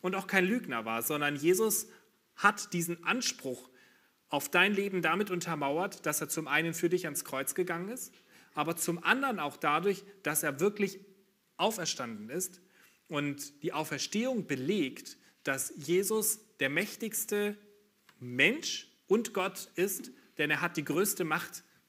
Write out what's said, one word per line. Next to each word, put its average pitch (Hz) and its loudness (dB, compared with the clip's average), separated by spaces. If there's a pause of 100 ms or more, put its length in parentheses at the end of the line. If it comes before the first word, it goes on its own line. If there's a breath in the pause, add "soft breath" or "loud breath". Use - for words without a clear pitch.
und 185 -2
auch 190 -4
kein 185 4
Lügner 135 0
war, 113 -2
sondern 147 0
Jesus 185 4 (480 loud breath)
hat - 2
diesen 170 -2
Anspruch - -4 (600 soft breath)
auf 143 -2
dein 190 6
Leben 196 0
damit 175 2
untermauert, 165 -2
dass 151 0
er 156 -6
zum 156 -4
einen 160 2
für 165 2
dich 180 2
ans 147 -6
Kreuz 135 -4
gegangen 180 -2
ist, 254 -10 (400 loud breath)
aber 160 -2
zum 170 -2
anderen 240 4
auch 147 -4
dadurch, 170 2 (200 loud breath)
dass 147 0
er 143 0
wirklich 202 2 (560)
auferstanden 131 -2
ist. 175 -6 (480 soft breath)
Und 143 -4
die 160 -4
Auferstehung 185 -2
belegt, 139 -2 (260 soft breath)
dass 135 -2
Jesus 196 0 (220)
der 135 2
mächtigste 208 -2 (640)
Mensch 139 2 (200)
und 220 2
Gott 190 -2
ist, 196 -2 (260 loud breath)
denn 151 2
er 151 2
hat 170 -2
die 151 -2
größte 180 0
Macht - -4 (260 soft breath)